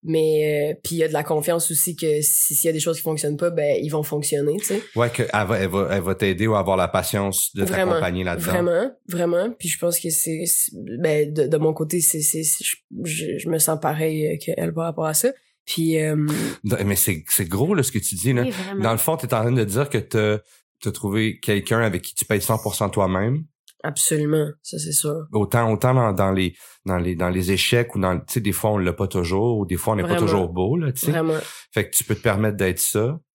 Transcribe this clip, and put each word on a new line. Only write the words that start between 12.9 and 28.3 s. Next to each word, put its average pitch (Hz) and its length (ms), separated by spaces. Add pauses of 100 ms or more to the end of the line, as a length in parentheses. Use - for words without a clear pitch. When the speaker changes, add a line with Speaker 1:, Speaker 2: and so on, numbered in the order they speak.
Speaker 1:
je, 160 340
je - 100
me 165 100
sens 156 220
pareil, 156 460
euh, 160 120
qu'elle 165 360
par 165 100
rapport 160 220
à 156 80
ça. 247 180 (320)
Puis, 160 340
euh, 156 160 (500)
Speaker 2:
Non, 107 200
mais 101 120
c'est, 82 320
c'est 92 200
gros, 120 260
là, 160 80
ce 127 80
que 107 80
tu - 160
dis, 117 200
là. 120 80
Speaker 3:
Oui, 127 80
vraiment. - 340
Speaker 2:
Dans 113 80
le 110 60
fond, 160 180
t'es - 160
en 117 80
train 117 120
de 123 120
dire 113 240
que - 80
t'as, 107 420 (440)
t'as 101 100
trouvé 107 480
quelqu'un 107 400
avec 95 220
qui - 120
tu - 120
payes 104 160
cent 110 160
pour - 160
cent 101 160
toi-même. 101 540 (420)
Speaker 1:
Absolument, 151 600 (160)
ça - 160
c'est 156 140
sûr. 156 420
Speaker 2:
Autant, 113 360
autant 127 220
dans, 120 220
dans 95 180
les, 92 240 (300)
dans 95 100
les, 87 180
dans 90 140
les 90 240
échecs 120 420
ou 104 60
dans, 92 180
tu - 140